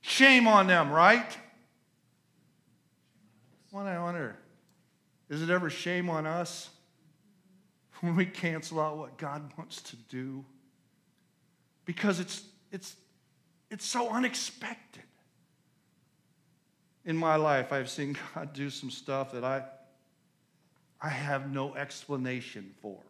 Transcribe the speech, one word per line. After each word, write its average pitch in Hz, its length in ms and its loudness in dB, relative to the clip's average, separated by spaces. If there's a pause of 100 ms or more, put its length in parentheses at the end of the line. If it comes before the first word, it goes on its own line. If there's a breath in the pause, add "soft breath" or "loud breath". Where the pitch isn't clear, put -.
Shame 254 480 8
on 202 180 10
them, 170 240 6
right? 196 460 6 (2250)
Well, 202 160 -8
I 180 120 -4
wonder, 170 380 -6 (920)
is 151 140 -6
it 165 80 -2
ever 180 180 2
shame 175 420 -4
on 156 160 -2
us 165 440 -6 (1300)
when 170 160 0
we 202 100 4
cancel 160 540 -4
out 151 160 -2
what 127 220 -12
God 147 400 -10
wants - 240 -14
to - 140 -18
do? 131 480 -10 (1400)
Because 180 340 0
it's, - 240 -8 (300)
it's, 190 240 -14 (760)
it's - 160 -12
so 247 220 -2
unexpected. - 920 -6 (2000)
In 165 120 -2
my 160 200 4
life, 147 360 2
I've 131 160 -2
seen 143 280 -6 (180)
God 151 180 -10
do 139 160 -8
some 135 220 -10
stuff 135 400 -6
that 123 140 -8
I, 135 180 -2 (1400)
I 156 80 -8
have 139 440 -4
no 139 240 -6
explanation 127 1080 -8
for. 101 160 -12 (120)